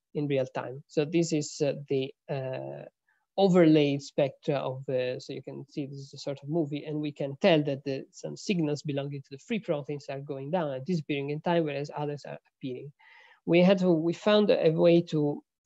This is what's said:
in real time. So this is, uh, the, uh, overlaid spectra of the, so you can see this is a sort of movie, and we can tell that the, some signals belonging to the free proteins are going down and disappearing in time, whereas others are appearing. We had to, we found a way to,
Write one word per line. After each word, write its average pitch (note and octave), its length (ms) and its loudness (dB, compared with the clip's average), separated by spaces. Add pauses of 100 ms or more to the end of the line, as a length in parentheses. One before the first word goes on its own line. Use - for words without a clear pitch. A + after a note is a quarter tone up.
(140)
in D3 140 -2
real C3+ 180 0
time. B2+ 420 -10
So D3+ 180 0
this E3+ 280 0
is, D3 260 -2
uh, C#3+ 140 2 (160)
the, C3+ 240 -2 (160)
uh, C3+ 560 -6 (540)
overlaid D#3 640 6
spectra C#3+ 540 -2
of C3+ 320 -6
the, B2+ 320 -2
so D3 120 -14
you C3+ 120 -10
can C3+ 260 -14
see D3 160 -8
this C#3 140 -12
is C#3 140 -16
a C#3+ 40 -18
sort C#3+ 240 -8
of C#3 80 -10
movie, D3 360 -2
and D3+ 140 -6
we D3+ 120 -6
can C#3 280 -8
tell E3 220 6
that C#3 220 -2
the, C3+ 280 -6
some D3+ 240 -12
signals D3+ 460 -2
belonging C#3+ 400 -6
to - 80 -20
the C#3 80 -16
free A3+ 220 -6
proteins D3 500 -6
are C#3 120 -8
going C#3 280 -10
down D#3+ 220 -2
and C3 140 -8
disappearing D3 440 -4
in D3 120 -6
time, E3+ 220 2
whereas C#3+ 320 -6
others D3 300 -6
are D3 140 -12 (180)
appearing. C3+ 340 -10 (540)
We E3+ 160 6
had F#3+ 180 6
to, F3+ 120 4
we E3 220 2
found G#3 360 4
a E3+ 220 4
way E3+ 400 6
to, D3 320 0 (220)